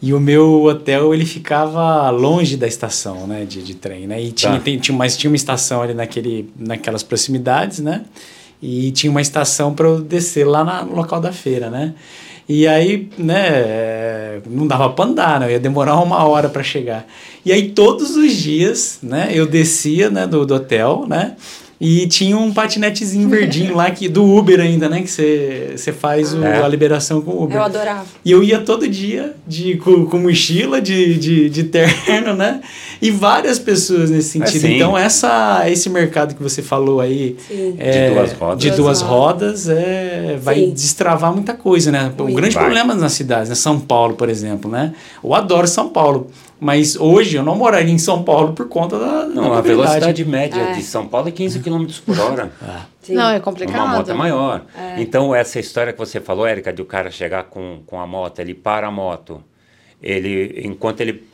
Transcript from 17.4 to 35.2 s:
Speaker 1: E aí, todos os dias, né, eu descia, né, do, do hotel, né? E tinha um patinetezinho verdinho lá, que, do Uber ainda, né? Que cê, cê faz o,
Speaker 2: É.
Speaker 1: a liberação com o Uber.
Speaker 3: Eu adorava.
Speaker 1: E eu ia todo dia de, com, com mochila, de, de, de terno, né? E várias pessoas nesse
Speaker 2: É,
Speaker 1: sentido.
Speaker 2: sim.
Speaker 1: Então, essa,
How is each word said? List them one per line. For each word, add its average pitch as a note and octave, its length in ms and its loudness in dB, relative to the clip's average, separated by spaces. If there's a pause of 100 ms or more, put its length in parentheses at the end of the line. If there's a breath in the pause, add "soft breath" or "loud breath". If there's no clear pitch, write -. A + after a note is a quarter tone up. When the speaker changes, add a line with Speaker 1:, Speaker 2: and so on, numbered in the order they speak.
Speaker 1:
E F3+ 60 2
aí, G3+ 180 2
todos A3+ 480 2
os D4 160 4
dias, E3 680 -2
né, C#3+ 320 -4
eu D#3+ 140 2
descia, D#3+ 640 2
né, F#3+ 180 0
do, D#3 180 2
do C#3 100 2
hotel, C3+ 520 0
né? E3+ 280 -2 (480 loud breath)
E E3+ 220 4
tinha F#3+ 320 2
um A3 160 0
patinetezinho G#3 760 0
verdinho F#3 480 2
lá, F3 140 2
que, F#3 180 -4
do F3 160 4
Uber G3 360 8
ainda, E3 280 2
né? E3+ 140 -2
Que F3+ 60 -6
cê, C#3 720 -2
cê - 140 -8
faz D3+ 400 0
o, D#3+ 120 -2
Speaker 2:
É. G#2+ 180 2
Speaker 1:
a C#3+ 60 4
liberação D3 560 2
com E3+ 80 -6
o F3+ 120 -2
Uber. D3 140 -2
Speaker 3:
Eu G#3+ 60 2
adorava. G#3 420 -4 (180)
Speaker 1:
E E3+ 60 2
eu F3+ 140 8
ia A3 180 4
todo A3+ 260 0
dia A3+ 460 -4 (140)
de, E3+ 300 -2
com, F3 280 4
com F3 140 0
mochila, F3+ 600 2
de, F#3 380 2
de, D#3 320 4
de D3+ 140 -2
terno, F#3 720 2
né? G#3+ 260 -2 (400 loud breath)
E A3 80 2
várias A3+ 480 2
pessoas F3 540 0
nesse D#3 280 0
Speaker 2:
É, D#3 60 0
Speaker 1:
sentido. D#3+ 160 0
Speaker 2:
sim. D#3 140 4
Speaker 1:
Então, F3 200 4
essa, G#3+ 760 2